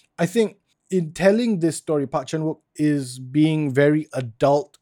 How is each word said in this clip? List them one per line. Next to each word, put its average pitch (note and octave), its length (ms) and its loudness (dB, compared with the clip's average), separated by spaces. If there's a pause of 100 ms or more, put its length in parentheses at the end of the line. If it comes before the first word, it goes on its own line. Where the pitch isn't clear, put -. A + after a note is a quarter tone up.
(160)
I E3+ 100 0
think G#3+ 320 -2 (320)
in E3+ 220 -2
telling G#3+ 460 2
this D#3+ 180 -2
story, D3 300 -2
Park C#3+ 220 -6
Chan-wook D#3 320 -4 (160)
is C#3+ 420 -2
being D3+ 560 0
very D3 380 4
adult C3+ 680 -2